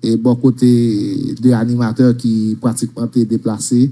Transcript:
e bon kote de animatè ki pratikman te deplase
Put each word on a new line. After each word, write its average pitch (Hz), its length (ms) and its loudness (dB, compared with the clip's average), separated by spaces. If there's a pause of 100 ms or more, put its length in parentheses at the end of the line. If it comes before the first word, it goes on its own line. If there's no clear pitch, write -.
e 113 140 2
bon 120 200 2
kote 123 300 2 (680)
de 123 180 4
animatè 120 640 0
ki 120 160 -2 (240)
pratikman 117 540 -4
te 120 140 0
deplase 113 680 0